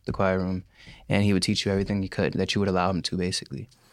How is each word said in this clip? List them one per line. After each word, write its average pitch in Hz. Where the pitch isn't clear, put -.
the -
choir 95
room 92
and 101
he 101
would 90
teach -
you 101
everything 98
he 95
could -
that 95
you 104
would 98
allow 92
him 90
to, -
basically. 90